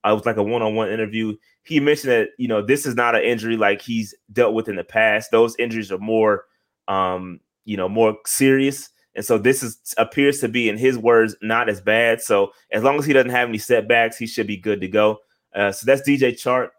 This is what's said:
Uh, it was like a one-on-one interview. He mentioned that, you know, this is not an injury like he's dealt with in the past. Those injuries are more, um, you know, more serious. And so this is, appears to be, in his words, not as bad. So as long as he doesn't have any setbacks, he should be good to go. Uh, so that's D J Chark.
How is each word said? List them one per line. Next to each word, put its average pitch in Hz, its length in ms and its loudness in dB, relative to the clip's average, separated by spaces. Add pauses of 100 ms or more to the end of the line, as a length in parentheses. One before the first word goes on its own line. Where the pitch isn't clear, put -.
Uh, 107 60 0
it 107 40 4
was 104 120 -4
like 113 100 0
a 104 60 -2
one-on-one 110 480 -2
interview. 110 460 -4 (260)
He 160 160 -2
mentioned 147 320 0
that, 110 280 2
you 123 100 -4
know, 110 120 0
this 139 260 0
is 120 100 -4
not 120 180 2
an 98 80 2
injury 113 340 -2
like 101 240 2
he's 113 320 -6 (200)
dealt 110 200 2
with 113 160 -4
in 101 60 -8
the 87 80 -8
past. 110 480 0
Those 113 300 4
injuries 113 320 -4
are 92 60 -6
more, 107 480 0 (420)
um, 92 500 -4 (280)
you 104 100 -6
know, 92 120 -4
more 107 280 2 (100)
serious. 135 640 0 (260)
And 107 100 -10
so 113 140 2
this 131 240 2
is, 113 160 -12 (200)
appears 143 420 0
to 120 80 -2
be, 117 200 -2
in 104 80 -2
his 127 220 2
words, 113 420 4
not 110 280 -2
as 98 120 -4
bad. 113 400 2
So 98 300 0 (220)
as 110 100 -2
long 139 160 2
as 143 60 -4
he 147 80 0
doesn't 127 180 4
have 123 180 0
any 110 100 -6
setbacks, 117 600 0
he 113 80 -8
should 110 220 -6
be 104 80 -6
good 98 240 -4
to 95 80 -6
go. 107 300 2 (360)
Uh, 101 160 0
so 107 160 -8
that's 135 160 2
D 143 140 2
J 127 160 2
Chark. 123 460 -4